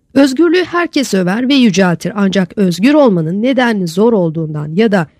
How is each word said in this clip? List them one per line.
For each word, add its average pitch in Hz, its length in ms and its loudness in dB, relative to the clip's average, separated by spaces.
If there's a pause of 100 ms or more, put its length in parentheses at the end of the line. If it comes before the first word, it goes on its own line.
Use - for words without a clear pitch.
(140)
Özgürlüğü 294 500 2
herkes 320 500 -4
över 190 340 -2
ve 285 60 2
yüceltir 185 640 2
ancak 196 420 -2
özgür 190 360 2
olmanın 196 480 2
nedenli 233 460 -2
zor 202 240 0
olduğundan 156 600 -4
ya 220 180 0
da 175 140 0 (140)